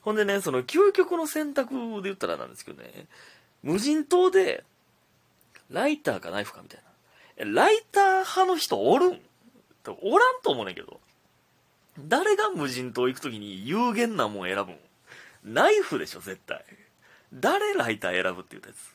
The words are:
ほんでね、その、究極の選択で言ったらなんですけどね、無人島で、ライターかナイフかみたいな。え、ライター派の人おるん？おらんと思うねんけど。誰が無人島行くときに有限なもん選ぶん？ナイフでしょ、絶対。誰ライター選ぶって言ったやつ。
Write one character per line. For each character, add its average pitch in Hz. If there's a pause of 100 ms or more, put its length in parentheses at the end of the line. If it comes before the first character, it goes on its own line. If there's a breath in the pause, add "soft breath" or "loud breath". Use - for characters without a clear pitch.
ほ 214
ん 214
で 214
ね、 202
そ 170
の、 127
究 392
極 359
の 320
選 302
択 262 (280)
で -
言 196
っ -
た 104
ら 82
な 64
ん 60
で -
す -
け -
ど 67
ね、 58 (560 soft breath)
無 165
人 294
島 370
で、 381 (1040)
ラ 196
イ 302
タ 113
ー 87
か 85
ナ 104
イ 104
フ -
か -
み -
た -
い -
な。 -
え、 -
ラ 113
イ 440 (120)
タ 403
ー 392 (160)
派 381
の 370
人 117
お 196
る 359
ん？ - (680)
お 202
ら 508
ん 508
と 180
思 123
う 98
ね 92
ん -
け -
ど。 - (1000)
誰 311
が 415
無 151
人 127
島 123
行 131
く -
と 131
き 110
に 104
有 226
限 226
な 123
も 101
ん 90
選 98 (100)
ぶ 90
ん？ 76 (760 loud breath)
ナ 294
イ 427
フ 143
で -
し -
ょ、 90
絶 -
対。 - (720 soft breath)
誰 392
ラ 120
イ 107
タ 95
ー 90
選 92
ぶ 90
っ -
て -
言 -
っ -
た -
や -
つ。 - (160)